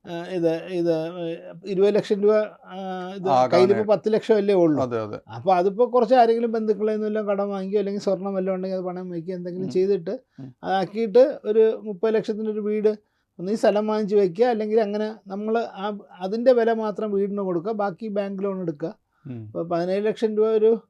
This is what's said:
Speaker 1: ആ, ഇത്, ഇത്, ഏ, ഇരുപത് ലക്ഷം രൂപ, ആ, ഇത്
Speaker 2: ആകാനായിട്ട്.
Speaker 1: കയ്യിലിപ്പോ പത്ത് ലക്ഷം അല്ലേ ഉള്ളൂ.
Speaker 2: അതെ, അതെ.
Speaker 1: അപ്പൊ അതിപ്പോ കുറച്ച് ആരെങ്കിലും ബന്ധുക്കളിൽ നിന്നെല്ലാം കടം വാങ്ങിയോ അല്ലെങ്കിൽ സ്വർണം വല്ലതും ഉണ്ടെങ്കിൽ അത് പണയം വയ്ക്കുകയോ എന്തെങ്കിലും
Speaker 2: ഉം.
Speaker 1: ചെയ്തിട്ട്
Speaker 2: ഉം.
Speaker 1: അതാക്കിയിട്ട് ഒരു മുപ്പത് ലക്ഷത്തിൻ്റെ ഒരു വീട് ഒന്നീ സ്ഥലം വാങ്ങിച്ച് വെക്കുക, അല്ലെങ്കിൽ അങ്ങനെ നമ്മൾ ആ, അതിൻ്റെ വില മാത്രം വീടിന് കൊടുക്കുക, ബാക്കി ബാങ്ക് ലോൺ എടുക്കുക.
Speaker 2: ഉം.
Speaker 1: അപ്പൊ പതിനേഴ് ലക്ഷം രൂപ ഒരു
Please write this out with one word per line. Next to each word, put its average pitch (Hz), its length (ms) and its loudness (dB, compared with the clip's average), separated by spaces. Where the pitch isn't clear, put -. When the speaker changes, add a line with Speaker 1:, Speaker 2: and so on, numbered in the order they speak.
Speaker 1:
ആ, 170 240 -10
ഇത്, 165 340 -2
ഇത്, 170 300 -2
ഏ, 165 420 -6
ഇരുപത് 202 300 2
ലക്ഷം 202 280 0
രൂപ, 214 100 6
ആ, 202 440 -2
ഇത് 185 140 -4
Speaker 2:
ആകാനായിട്ട്. 127 260 4
Speaker 1:
കയ്യിലിപ്പോ 202 380 4
പത്ത് 214 200 0
ലക്ഷം 220 220 2
അല്ലേ 202 200 2
ഉള്ളൂ. 156 280 4
Speaker 2:
അതെ, 117 180 -2
അതെ. 107 180 -8
Speaker 1:
അപ്പൊ 170 200 2
അതിപ്പോ 196 300 2
കുറച്ച് 240 300 2
ആരെങ്കിലും 233 360 4
ബന്ധുക്കളിൽ 214 420 0
നിന്നെല്ലാം 214 320 -2
കടം 202 240 0
വാങ്ങിയോ 196 300 -2
അല്ലെങ്കിൽ 202 220 -2
സ്വർണം 196 320 -2
വല്ലതും 190 220 -2
ഉണ്ടെങ്കിൽ 185 220 -4
അത് 185 60 -4
പണയം 180 260 -8
വയ്ക്കുകയോ 175 280 -8
എന്തെങ്കിലും 180 280 -8
Speaker 2:
ഉം. 185 60 -6
Speaker 1:
ചെയ്തിട്ട് 190 480 0
Speaker 2:
ഉം. 131 240 -16
Speaker 1:
അതാക്കിയിട്ട് 202 840 2
ഒരു 220 380 2
മുപ്പത് 220 320 -2
ലക്ഷത്തിൻ്റെ 214 360 -2
ഒരു 214 80 -4
വീട് 214 380 0
ഒന്നീ 190 160 -4
സ്ഥലം 214 320 2
വാങ്ങിച്ച് 214 280 -2
വെക്കുക, 202 300 4
അല്ലെങ്കിൽ 220 360 0
അങ്ങനെ 214 340 -4
നമ്മൾ 214 300 -4
ആ, 208 400 -4
അതിൻ്റെ 226 340 2
വില 226 200 4
മാത്രം 214 380 -4
വീടിന് 202 300 -2
കൊടുക്കുക, 185 300 -2
ബാക്കി 202 360 -6
ബാങ്ക് 196 360 -4
ലോൺ 190 180 -4
എടുക്കുക. 165 340 -6
Speaker 2:
ഉം. 117 180 -12
Speaker 1:
അപ്പൊ 170 180 -8
പതിനേഴ് 175 420 -2
ലക്ഷം 214 320 -2
രൂപ 214 80 4
ഒരു 220 440 4